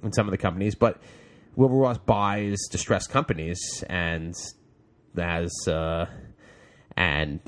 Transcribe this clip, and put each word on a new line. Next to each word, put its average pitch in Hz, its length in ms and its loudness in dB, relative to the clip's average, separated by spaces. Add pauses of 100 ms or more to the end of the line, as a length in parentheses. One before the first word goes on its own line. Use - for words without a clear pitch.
in 101 100 -4
some 107 140 2
of 101 40 -4
the 92 60 0
companies, 98 380 -2
but - 260 2 (540)
Wilbur 127 180 6
Ross 131 240 4
buys 101 640 2 (100)
distressed - 400 -2
companies 87 800 -2
and 82 460 -2 (840)
has, 87 340 -2 (160)
uh, 82 380 0 (920)
and, 78 520 2